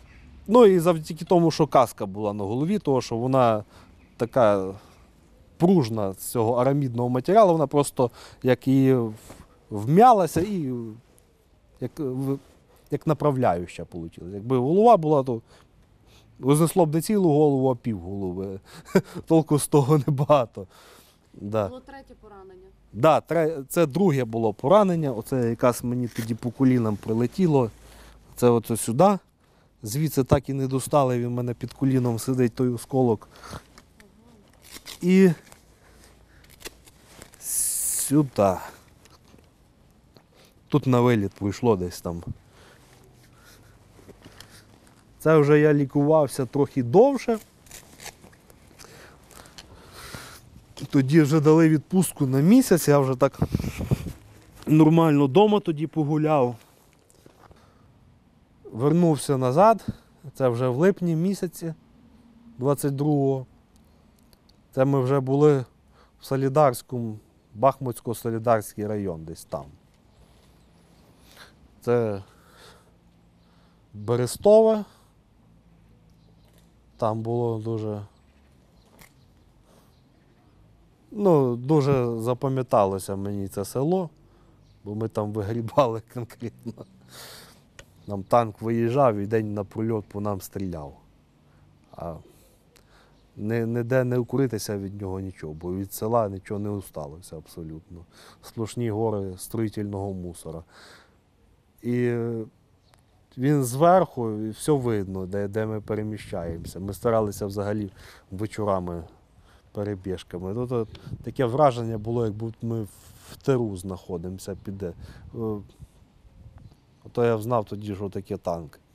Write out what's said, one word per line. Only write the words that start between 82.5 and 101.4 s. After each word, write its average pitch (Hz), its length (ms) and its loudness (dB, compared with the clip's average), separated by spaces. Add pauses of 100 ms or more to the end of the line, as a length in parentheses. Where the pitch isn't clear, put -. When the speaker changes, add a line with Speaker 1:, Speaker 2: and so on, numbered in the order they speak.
Speaker 1:
мені 98 320 -6
це 101 160 -8
село, 160 460 -4 (760)
бо 104 100 -10
ми 110 140 -6
там 107 240 -4
вигрібали 113 760 -2
<laughs> - 80 -20
конкретно. - 720 -14 (1200)
Нам 101 160 -8
танк 113 400 0
виїжджав 117 540 0
і 101 100 -4
день 107 280 -2
на 104 100 -6
прольот 113 400 -6
по 101 160 -12
нам 104 200 -6
стріляв. 85 560 -12 (960)
А 85 220 -12 (1200)
не, 113 300 -4
ніде 120 380 -2
не 123 140 -2
укритися 117 600 -4
від 98 240 -10
нього 95 180 -8
нічого, 90 340 -12
бо 87 200 -8
від 98 180 -8
села 110 360 -2
нічого 98 320 -10
не 104 80 -8
осталося 82 680 -12
абсолютно. 82 680 -18 (380)
Сплошні 117 480 -8
гори 104 480 -4
строїтельного 101 760 -8
мусора. 85 500 -14 (1200)